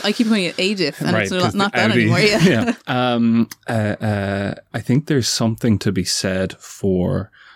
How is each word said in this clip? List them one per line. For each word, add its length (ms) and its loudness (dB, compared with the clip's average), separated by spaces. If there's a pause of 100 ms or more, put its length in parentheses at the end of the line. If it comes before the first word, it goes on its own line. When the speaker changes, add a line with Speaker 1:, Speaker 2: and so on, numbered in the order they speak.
Speaker 1:
I 80 0
keep 140 0
calling 180 2
it 140 -4
A 160 0
Diff, 260 -4
and 140 -2
Speaker 2:
Right, 80 2
Speaker 1:
it's 100 -4
not, 100 -2
Speaker 2:
'cause 120 0
Speaker 1:
not 180 -2
Speaker 2:
the 60 -2
Speaker 1:
that 140 2
Speaker 2:
Audi 100 4
Speaker 1:
anymore. 180 2
Yeah. 240 4
Speaker 2:
<laughs> 20 8
Yeah. 280 2 (400)
Um, 340 2 (180)
uh, 60 -6
uh, 840 -2 (200)
I 60 -6
think 260 0
there's 220 0
something 500 0
to 140 -2
be 120 -2
said 540 -2
for, 720 -2 (260)